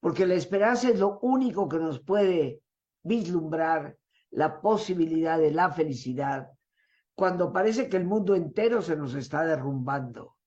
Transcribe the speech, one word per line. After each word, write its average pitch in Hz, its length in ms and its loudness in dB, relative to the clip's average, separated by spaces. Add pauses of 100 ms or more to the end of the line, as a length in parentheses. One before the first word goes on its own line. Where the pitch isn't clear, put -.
porque 165 260 0
la 180 80 2
esperanza 220 540 2
es 214 100 4
lo 202 220 0
único 247 480 0
que 160 100 -2
nos 156 220 -4
puede 180 600 0 (440)
vislumbrar 160 920 -2 (340)
la 156 300 -2
posibilidad 165 760 0
de 151 140 4
la 175 180 2
felicidad 139 800 -4 (640)
cuando 180 380 0
parece 220 360 0
que 185 100 0
el 175 60 0
mundo 196 300 2
entero 202 480 0
se 160 140 -2
nos 139 180 -6
está 147 300 -4
derrumbando. 135 1040 -4